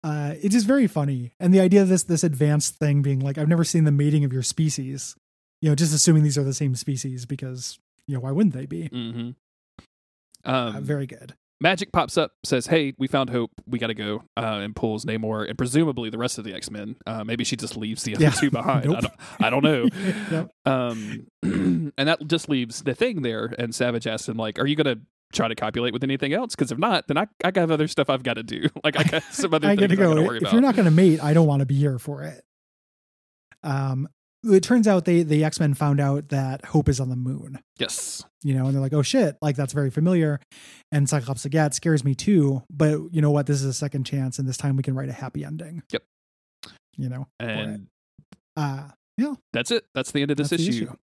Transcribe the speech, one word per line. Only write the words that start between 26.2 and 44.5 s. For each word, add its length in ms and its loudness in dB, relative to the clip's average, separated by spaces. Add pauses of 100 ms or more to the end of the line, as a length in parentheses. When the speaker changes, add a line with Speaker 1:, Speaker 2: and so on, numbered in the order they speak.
Speaker 2:
else? 220 -4
'Cause 160 -2
if 60 -6
not, 300 0
then 100 0
I, 100 -2 (160)
I 80 0
got 200 2
other 160 2
stuff 220 0
I've 140 0
gotta 200 -4
do. 320 -4
<laughs> 80 -14
Like, 160 0
I 40 2
got 200 0
some 300 -2
other 140 2
Speaker 1:
<laughs> 20 4
I 60 4
Speaker 2:
things 120 4
Speaker 1:
gotta 60 4
Speaker 2:
I 20 4 (120)
gotta 140 4
Speaker 1:
go. 60 2
Speaker 2:
worry 100 -2
Speaker 1:
If 60 -2
Speaker 2:
about." 100 2
Speaker 1:
you're 80 6
not 140 4
gonna 160 6
mate, 320 6
I 100 2
don't 140 6
wanna 180 2
be 100 0
here 240 0
for 240 -10
it. 180 -14 (1200)
Um, 440 -2 (360)
it 180 6
turns 260 4
out 180 4
they, 180 4
the 200 4
X-Men 300 2
found 260 2
out 300 0
that 360 -4
Hope 220 2
is 120 2
on 100 -4
the 60 -4
moon. 440 -8 (200)
Speaker 2:
Yes. 440 -8 (200)
Speaker 1:
You 100 0
know, 120 0
and 100 0
they're 60 0
like, 120 -2
"Oh 80 2
shit, 400 0
like, 140 0
that's 180 -4
very 160 0
familiar." 500 2 (520)
And 180 2
Cyclops 360 -4
like, 100 -4
"Yeah, 100 4
it 80 -2
scares 300 0
me 100 0
too, 560 2
but 300 2 (120)
you 100 0
know 100 4
what? 160 2
This 100 0
is 80 -2
a 80 -2
second 300 -4
chance, 340 -4
and 100 -4
this 100 -6